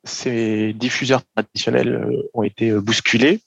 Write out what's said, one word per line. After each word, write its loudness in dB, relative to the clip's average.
ces -2
diffuseurs 0
traditionnels, 0
euh, -4
ont -2
été, -2
euh, 2
bousculés. 2